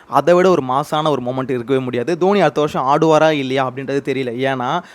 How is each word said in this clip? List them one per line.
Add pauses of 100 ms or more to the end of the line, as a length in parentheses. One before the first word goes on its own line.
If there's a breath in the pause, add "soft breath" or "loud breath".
அதை
விட
ஒரு
மாசான
ஒரு
மொமெண்ட்
இருக்கவே
முடியாது.
தோனி
அடுத்த
வருஷம்
ஆடுவாரா
இல்லையா
அப்படின்றது
தெரியல.
ஏன்னா, (120)